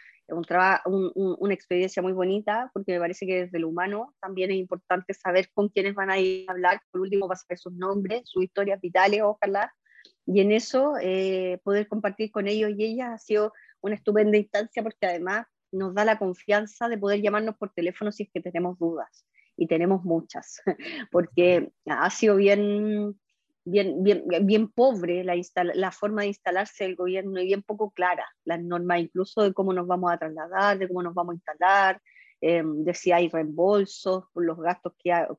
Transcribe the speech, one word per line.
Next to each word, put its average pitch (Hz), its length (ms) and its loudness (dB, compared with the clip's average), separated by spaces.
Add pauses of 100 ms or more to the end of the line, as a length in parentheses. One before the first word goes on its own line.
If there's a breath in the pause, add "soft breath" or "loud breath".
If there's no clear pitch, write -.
(280 loud breath)
un 165 160 -6
traba-, 185 420 2
un, 190 300 0
un, 185 240 0
una 196 140 0
experiencia 185 480 -2
muy 185 100 0
bonita, 208 640 -2
porque 196 180 -6
me 175 80 0
parece 175 260 -4
que 185 200 0
desde 180 140 -6
lo 160 100 -2
humano 196 500 -4
también 190 320 -4
es 190 60 0
importante 185 560 -4
saber 185 400 0
con 208 160 0
quiénes 202 260 -2
van 196 140 -2
a 190 100 2
ir 185 300 0
a - 20 -4
hablar, 180 300 2 (100)
por 185 80 -6
último, 196 300 0
para 185 100 -6
saber 180 200 -10
sus 180 140 -16
nombres, 196 520 -4
sus 185 180 -2
historias 196 380 -2
vitales, 196 420 2
ojalá, 208 500 0 (520 soft breath)
y 190 160 2
en 202 100 4
eso, 262 500 2
eh, 185 640 -2
poder 208 240 0
compartir 214 440 -4
con 202 160 -4
ellos 214 300 0
y 208 60 -2
ellas 240 300 -4
ha 220 40 -14
sido 208 360 0 (280 soft breath)
una 208 140 -4
estupenda 214 420 4
instancia, 208 440 -2
porque 214 240 -4
además 180 420 -2 (240)
nos 190 220 -4
da 202 120 2
la 214 140 4
confianza 208 680 -2
de 233 100 -2
poder 202 240 0
llamarnos 214 360 0
por 202 160 -8
teléfono 196 380 -4
si 208 120 -6
es - 100 -20
que 175 80 -6
tenemos 180 380 -4
dudas, 165 460 -4 (320 soft breath)
y 165 100 0
tenemos 175 360 2
muchas, - 600 -4
<laughs> 277 460 -6
porque 175 600 4 (140)
ha 151 240 0
sido 208 280 4
bien, 208 800 2 (460)
bien, 185 380 0
bien, 196 200 4 (200)
bien 214 260 4
pobre 185 540 2
la 180 120 0
instal-, 180 400 -2
la 185 160 0
forma 208 300 -4
de 202 80 -2
instalarse 196 560 -4
del 185 100 -4
gobierno 185 460 -4
y 185 40 -2
bien 196 160 2
poco 208 300 -6
clara 180 340 0 (200)
las 170 160 -4
normas, 175 400 -2
incluso 185 400 -2
de 196 120 4
cómo 190 200 -4
nos 175 140 -2
vamos 180 240 0
a 170 60 0
trasladar, 175 600 0
de 190 100 -4
cómo 180 160 -4
nos 170 100 -6
vamos 175 200 -4
a - 20 -10
instalar, 190 640 2 (400 soft breath)
em, 156 420 0
de 170 100 0
si - 180 0
hay 170 180 4
reembolsos 185 1040 0
por 175 120 -2
los 165 140 -2
gastos 175 380 -4
que 175 140 -2
ha-, 170 160 2 (120)